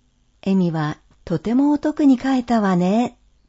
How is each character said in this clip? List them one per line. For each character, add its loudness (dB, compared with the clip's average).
エ -2
ミ 2
は、 -4
と -4
て -4
も 2
お 0
得 -2
に 6
買 -2
え -6
た 0
わ 0
ね、 0